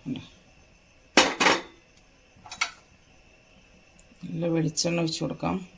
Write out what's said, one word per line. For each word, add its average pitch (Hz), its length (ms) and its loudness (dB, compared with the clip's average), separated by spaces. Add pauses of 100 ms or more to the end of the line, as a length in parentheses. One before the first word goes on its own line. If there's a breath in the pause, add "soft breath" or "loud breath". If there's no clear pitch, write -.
കണ്ടോ? - 180 -6 (4000)
നല്ല 165 220 -4 (100)
വെളിച്ചെണ്ണ 165 460 0
ഒഴിച്ച് 160 220 -2
കൊടുക്കാം. 165 320 -2 (220)